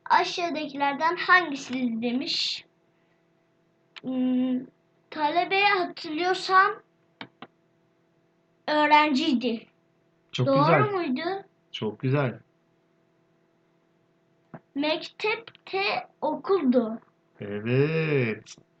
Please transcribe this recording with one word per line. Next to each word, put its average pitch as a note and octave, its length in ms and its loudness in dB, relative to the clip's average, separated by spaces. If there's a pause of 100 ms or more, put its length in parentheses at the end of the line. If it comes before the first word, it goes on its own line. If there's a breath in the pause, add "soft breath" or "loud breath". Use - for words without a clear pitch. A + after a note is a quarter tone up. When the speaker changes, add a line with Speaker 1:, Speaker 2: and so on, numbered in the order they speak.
(100)
Speaker 1:
aşağıdakilerden D4+ 1040 -2
hangisidir C4+ 880 0
demiş. B3+ 600 -4 (1400)
Hmm, B3+ 580 0 (500)
talebe F4 540 0
hatırlıyorsam F#4 1080 2 (2000)
öğrenciydi. D4 1000 2 (680)
Speaker 2:
Çok B2 140 0
Speaker 1:
Doğru C4+ 120 4
Speaker 2:
güzel. - 320 4
Speaker 1:
muydu? E4 320 -2 (500)
Speaker 2:
Çok G#2+ 280 -8
güzel. C3+ 380 -2 (2250)
Speaker 1:
Mektepte F#4 1080 -4 (380)
okuldu. B3 800 0 (420)
Speaker 2:
Evet. B2+ 1120 0 (260)